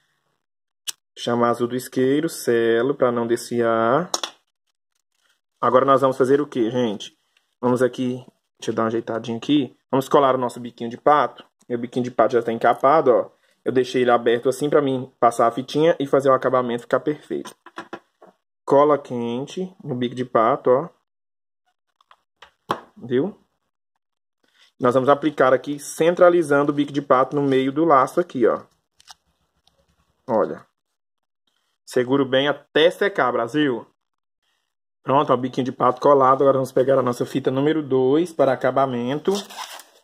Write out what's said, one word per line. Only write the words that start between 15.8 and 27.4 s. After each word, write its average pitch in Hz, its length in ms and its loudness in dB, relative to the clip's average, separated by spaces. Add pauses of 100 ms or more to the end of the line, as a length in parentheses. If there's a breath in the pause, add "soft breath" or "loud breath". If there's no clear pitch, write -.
e 139 80 -4
fazer 139 220 2
o 131 40 6
acabamento 123 500 -2
ficar - 180 -2
perfeito. - 520 -8 (1080)
Cola 143 340 4
quente 131 840 -8
no 143 100 -8
bico 123 220 -6
de 127 80 -6
pato, 123 460 0
ó. 139 200 0 (2000)
Viu? 135 420 -4 (1400 soft breath)
Nós 123 140 2
vamos 131 160 2
aplicar 143 440 2
aqui, 143 240 -2
centralizando 160 960 2
o - 20 2
bico 143 200 -4
de 139 80 -4
pato 135 340 2
no 147 60 -2